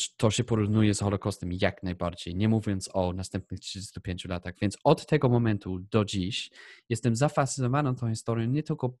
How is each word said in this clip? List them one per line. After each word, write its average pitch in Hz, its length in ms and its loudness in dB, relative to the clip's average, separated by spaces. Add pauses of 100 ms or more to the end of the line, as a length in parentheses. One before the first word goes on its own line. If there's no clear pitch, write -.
(180)
to 110 140 4
się 113 120 2
porównuje 107 500 4
z - 60 -2
Holokaustem 101 540 -2
jak 92 300 0
najbardziej, 87 520 -4
nie 107 140 2
mówiąc 104 440 0
o 90 200 2
następnych 92 460 -8
trzydziestu - 420 -12
pięciu 90 280 -8
latach. 87 320 -6
Więc - 220 0
od 151 220 4
tego 143 240 2
momentu 107 500 0
do 101 260 2
dziś 95 460 -4 (380)
jestem 117 260 0
zafascynowany 131 800 0
tą 120 140 -4
historią, 113 360 -2
nie 143 180 0
tylko 127 380 -4